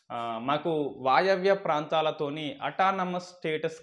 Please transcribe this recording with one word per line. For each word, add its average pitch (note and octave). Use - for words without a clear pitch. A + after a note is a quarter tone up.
ఆ, A#2
మాకు D3
వాయవ్య F3+
ప్రాంతాలతోని D#3
అటానమస్ F3+
స్టేటస్ D#3+